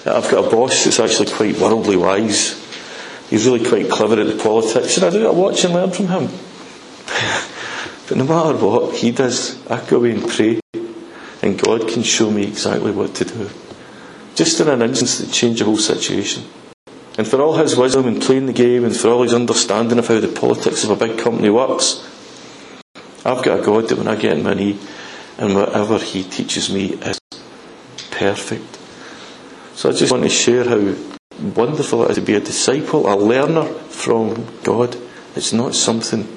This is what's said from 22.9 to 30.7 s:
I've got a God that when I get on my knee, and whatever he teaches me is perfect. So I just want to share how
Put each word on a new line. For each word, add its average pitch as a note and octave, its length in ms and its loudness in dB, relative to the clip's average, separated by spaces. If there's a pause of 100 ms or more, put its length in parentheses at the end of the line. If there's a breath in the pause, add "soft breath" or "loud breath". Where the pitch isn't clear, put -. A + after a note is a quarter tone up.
I've - 200 0
got G2 160 2
a - 20 -6
God A2 260 2
that - 100 0
when G#2+ 100 -2
I A2 80 0
get A2 160 0
on D#2 100 0
my G2+ 120 0
knee, G2+ 240 0 (600 loud breath)
and G#2 160 0
whatever G#2 440 2
he F#2 260 -6
teaches - 460 -6
me G2 360 -4
is G2 140 -6 (880)
perfect. - 680 -4 (960 loud breath)
So - 140 0
I C3 40 2
just C3 200 2
want B2+ 100 2
to - 60 2
share B2 360 2
how A#2 160 2 (760)